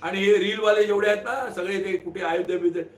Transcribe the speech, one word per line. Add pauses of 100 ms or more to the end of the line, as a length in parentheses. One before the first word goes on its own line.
आणि
हे
रीलवाले
जेवढे
आहेत
ना
सगळे,
ते
कुठे
अयोध्या
बियोध्या (160)